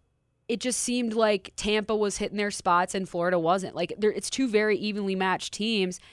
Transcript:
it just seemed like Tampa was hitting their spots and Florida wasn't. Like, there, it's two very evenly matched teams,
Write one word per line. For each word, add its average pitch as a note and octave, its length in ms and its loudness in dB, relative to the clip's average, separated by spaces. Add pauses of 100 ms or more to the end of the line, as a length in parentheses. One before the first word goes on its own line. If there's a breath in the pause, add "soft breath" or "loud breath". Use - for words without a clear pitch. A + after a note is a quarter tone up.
(480)
it A#3 120 -2
just B3 200 -2
seemed A#3+ 340 -2
like G#3+ 420 2
Tampa G#3+ 400 0
was G#3 220 0
hitting G3+ 180 -4
their G#3 140 0
spots F3+ 440 2
and F#3+ 140 -4
Florida F3 300 2
wasn't. F3+ 360 2
Like, E3+ 220 -4
there, G#3 160 2
it's - 180 -6
two C4 180 0
very G#3+ 280 2
evenly G3+ 380 -2
matched F#3+ 400 -2
teams, G#3 460 -2 (120)